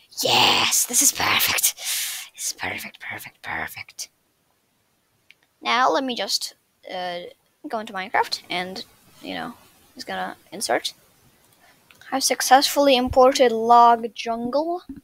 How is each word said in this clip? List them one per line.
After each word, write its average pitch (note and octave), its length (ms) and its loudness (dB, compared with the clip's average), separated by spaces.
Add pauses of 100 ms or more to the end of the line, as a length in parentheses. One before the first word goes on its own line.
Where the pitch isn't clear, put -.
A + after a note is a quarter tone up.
(240)
Yes, - 640 2
this - 160 2
is - 80 6
perfect. - 640 0 (580)
This - 140 -10
is - 60 -6
perfect, - 480 -12
perfect, - 420 -16
perfect. - 640 -12 (1500)
Now A#3+ 300 2
let D4+ 120 0
me B3+ 120 -6
just, - 400 -6 (360)
uh, F3+ 280 -8 (480)
go A#3+ 100 -6
into A3 160 -12
Minecraft F#3+ 560 -2
and, F3+ 340 -6 (380)
you - 140 -10
know, - 180 -10 (420)
it's B3+ 100 -16
gonna F#3 320 -10 (140)
insert. - 440 -6 (1160)
I've C4+ 120 -2
successfully C#4+ 720 4
imported B3+ 560 4
log A#3 640 6
jungle. B3 680 -4 (220)